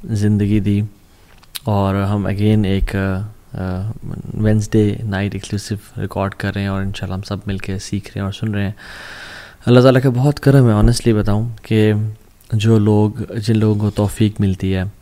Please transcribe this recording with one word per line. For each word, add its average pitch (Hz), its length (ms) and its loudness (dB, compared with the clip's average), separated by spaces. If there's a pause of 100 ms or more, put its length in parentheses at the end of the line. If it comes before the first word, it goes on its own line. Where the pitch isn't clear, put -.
(140)
ज़िंदगी 104 460 2
दी 101 240 0 (840)
और 98 280 0
हम 98 280 -2
again 104 420 2
एक, 95 300 0
अ, 95 960 -6 (440)
Wednesday 107 680 2
night 98 320 -4
exclusive 101 440 -6 (180)
record 98 360 -4
कर 98 200 -6
रहे 101 100 -4
हैं 98 80 -4
और 95 120 -4
इंशाल्लाह 98 340 -6
हम 95 40 -8
सब 101 260 -8
मिलके 95 320 -6
सीख - 280 -8
रहे - 120 -10
हैं 98 60 -4
और 98 80 -4
सुन 110 200 -6
रहे 101 120 -2
हैं। 95 100 -6 (920)
अल्लाह 123 160 6
ताला 131 160 6
का 131 100 2
बहुत 127 300 0
करम 135 300 6
है, 104 120 4
honestly 113 320 4
बताऊँ, 107 420 0 (160)
कि 107 420 2 (420)
जो 110 240 4
लोग, 104 560 2
जिन 113 200 0
लोगों 107 260 2
को 104 80 2
तौफीक 104 520 0
मिलती 95 300 0
है 95 200 -2 (100)